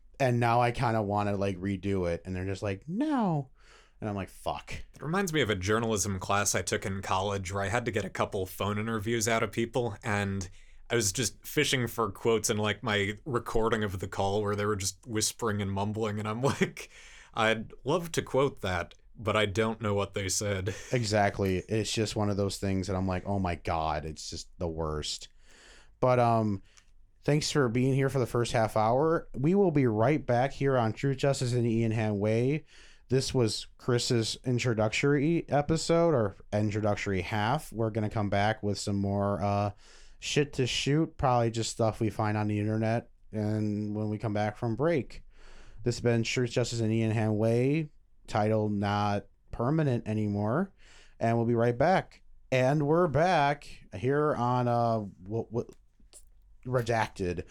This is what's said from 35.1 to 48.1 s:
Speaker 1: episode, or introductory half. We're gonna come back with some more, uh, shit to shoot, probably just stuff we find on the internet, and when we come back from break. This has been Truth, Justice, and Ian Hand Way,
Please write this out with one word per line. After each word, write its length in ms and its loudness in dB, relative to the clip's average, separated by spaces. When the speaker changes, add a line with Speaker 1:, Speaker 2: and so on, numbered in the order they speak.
Speaker 1:
episode, 680 2
or 220 0
introductory 720 0
half. 500 -2
We're 200 -2
gonna 180 0
come 200 -2
back 340 2
with 160 -2
some 160 -2
more, 480 0
uh, 280 0
shit 340 -2
to 120 0
shoot, 520 -2
probably 340 2
just 200 -4
stuff 280 0
we 100 0
find 260 -2
on 120 0
the 120 0
internet, 500 0
and 640 -2
when 140 -2
we 80 -4
come 160 -4
back 240 -2
from 180 -2
break. 480 -2
This 140 0
has 40 -10
been 220 4
Truth, 260 -2
Justice, 300 0
and 120 0
Ian 200 2
Hand 260 2
Way, 520 2